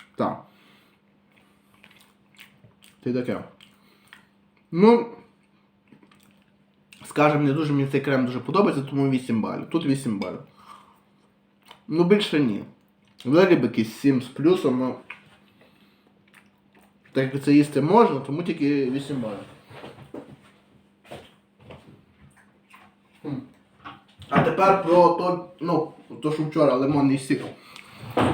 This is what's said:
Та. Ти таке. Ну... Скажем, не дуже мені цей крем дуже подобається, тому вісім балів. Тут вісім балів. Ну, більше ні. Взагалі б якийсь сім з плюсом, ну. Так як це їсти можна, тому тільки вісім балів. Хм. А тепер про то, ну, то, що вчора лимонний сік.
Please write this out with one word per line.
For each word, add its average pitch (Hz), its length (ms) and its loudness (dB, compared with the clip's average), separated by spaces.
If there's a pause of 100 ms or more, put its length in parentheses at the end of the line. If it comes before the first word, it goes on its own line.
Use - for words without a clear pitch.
(160)
Та. 95 220 -4 (2750)
Ти 123 100 -6
таке. 120 320 -6 (1300)
Ну... 220 340 6 (2000)
Скажем, 147 400 2
не 135 80 2
дуже 147 200 -2
мені 139 200 0
цей 139 80 0
крем 135 260 0
дуже 123 140 -6
подобається, 156 500 0
тому 139 200 0
вісім 120 320 -2
балів. - 280 -8
Тут 165 160 -2
вісім 135 320 -2
балів. 87 220 -8 (1500)
Ну, 165 160 0
більше 185 360 2
ні. 101 240 -2 (600)
Взагалі 170 320 4
б 135 60 0
якийсь 110 300 -2
сім 131 300 0
з - 40 -14
плюсом, 147 520 0
ну. 127 160 -4 (2250)
Так 131 220 -2
як 139 100 -6
це 147 80 2
їсти 143 280 4
можна, 165 400 4
тому 143 220 -6
тільки 143 480 -2
вісім 135 300 -6
балів. 104 180 -8 (3750)
Хм. 143 200 -10 (840)
А 143 140 2
тепер 190 400 2
про 170 260 6
то, 175 400 -2 (120)
ну, 165 320 -2 (300)
то, 151 100 -2
що 156 100 -4
вчора 151 320 2
лимонний 135 440 2
сік. - 240 -4 (920)